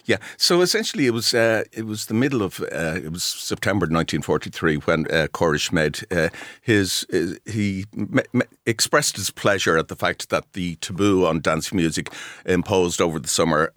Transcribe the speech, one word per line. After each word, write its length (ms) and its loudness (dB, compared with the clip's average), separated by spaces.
Yeah. 100 2
So 240 2
essentially, 460 0
it 60 4
was, 220 0
uh, 280 2
it 140 -8
was 200 -6
the 80 -2
middle 280 2
of, 180 -4
uh, 360 -4
it 160 -8
was 100 -8
September 640 -2
nineteen 360 0
forty-three 560 0
when, 280 2
uh, 260 0
Corish 380 0
made, 300 0
uh, 200 0
his, 520 0
uh, 220 0
he 480 -2
me-, 300 -2
me-, 120 2
expressed 520 0
his 140 -6
pleasure 460 2
at 100 2
the 80 -12
fact 360 -4
that 240 -2
the 220 -4
taboo 500 2
on 140 2
dance 320 0
music 400 0
imposed 560 2
over 200 0
the 80 -8
summer 480 2